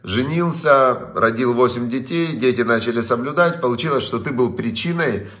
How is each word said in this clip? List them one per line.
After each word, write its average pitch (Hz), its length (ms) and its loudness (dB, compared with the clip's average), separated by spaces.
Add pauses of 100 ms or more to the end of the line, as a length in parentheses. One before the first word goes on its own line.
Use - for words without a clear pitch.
женился, 135 1120 2
родил 117 400 2
восемь 120 340 2
детей, 143 480 -4
дети 120 260 2
начали 117 380 0
соблюдать. 147 600 0
Получилось, 135 440 0
что 117 140 -4
ты 139 140 -6
был 120 200 0
причиной 120 760 -2 (120)